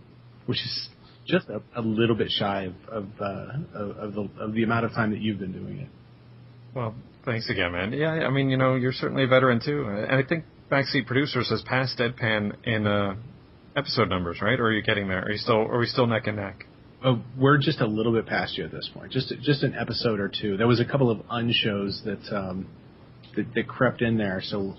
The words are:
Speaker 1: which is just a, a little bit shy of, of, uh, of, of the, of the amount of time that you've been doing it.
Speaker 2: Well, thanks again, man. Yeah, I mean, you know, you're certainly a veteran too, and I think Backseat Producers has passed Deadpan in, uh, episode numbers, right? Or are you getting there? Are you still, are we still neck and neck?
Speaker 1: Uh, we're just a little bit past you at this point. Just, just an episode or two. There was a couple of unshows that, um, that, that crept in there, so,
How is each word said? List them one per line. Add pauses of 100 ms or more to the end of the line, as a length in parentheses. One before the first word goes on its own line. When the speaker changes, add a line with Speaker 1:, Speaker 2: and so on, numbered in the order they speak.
(460)
Speaker 1:
which
is (360)
just
a, (140)
a
little
bit
shy
of, (160)
of, (120)
uh, (480)
of,
of
the, (100)
of
the
amount
of
time
that
you've
been
doing
it. (880)
Speaker 2:
Well, (300)
thanks
again,
man.
Yeah,
I
mean,
you
know,
you're
certainly
a
veteran
too,
and
I
think (260)
Backseat
Producers
has
passed
Deadpan
in,
uh, (600)
episode
numbers,
right?
Or
are
you
getting
there?
Are
you
still,
are
we
still
neck
and
neck? (380)
Speaker 1:
Uh, (200)
we're
just
a
little
bit
past
you
at
this
point.
Just, (120)
just
an
episode
or
two.
There
was
a
couple
of (100)
unshows
that,
um, (680)
that,
that
crept
in
there,
so,